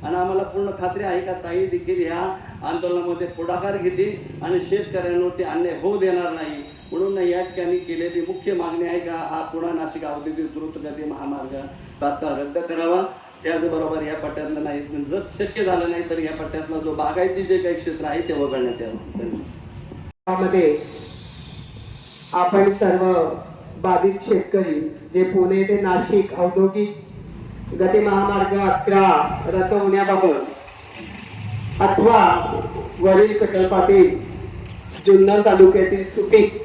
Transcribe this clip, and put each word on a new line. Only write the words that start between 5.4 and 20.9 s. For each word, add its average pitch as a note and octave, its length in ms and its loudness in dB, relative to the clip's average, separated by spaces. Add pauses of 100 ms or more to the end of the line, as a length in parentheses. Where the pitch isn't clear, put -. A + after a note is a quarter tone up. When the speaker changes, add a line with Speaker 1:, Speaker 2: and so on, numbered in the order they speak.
Speaker 1:
अन्याय E3 380 -2
होऊ G3 160 0
देणार F3 340 0
नाही. D3+ 320 -8 (280)
म्हणून G3 260 -2
या F3+ 240 0
ठिकाणी F3+ 360 -2
केलेली E3+ 440 -4
मुख्य F#3 320 -4
मागणी E3+ 340 -2
आहे F3 120 -2
का E3+ 300 -6
हा D#3+ 240 -6
पुणा E3 200 -4
नाशिक D#3+ 300 -6
औद्योगिक D3+ 500 -6
द्रुतगती D3+ 500 -10
महामार्ग C#3 520 -8 (460)
तात्काळ C#3+ 400 -4
रद्द C#3+ 160 -6
करावा. E3+ 460 0 (400)
त्याचबरोबर D#3+ 580 -2
या D3+ 120 -6
पट्ट्यातलं D3+ 500 -6
नाही, C#3+ 180 -4 (280)
जर F#3 100 -2 (200)
शक्य G3+ 240 -4
झालं F3 280 0
नाही E3+ 180 -6
तर E3 80 -2
या D#3 140 -4
पट्ट्यातला D#3 460 -8
जो D3+ 160 -4
बागायती F3+ 500 -2
जे F#3 140 2
काही F3 180 -2
क्षेत्र D#3+ 300 -6
आहे E3 220 -4
ते D#3+ 60 -4
वगळण्यात C3 480 -2
यावं. A2 360 -10
धन्यवाद. A2 240 -6 (840)
Speaker 2:
यामध्ये F#3 500 2 (1600)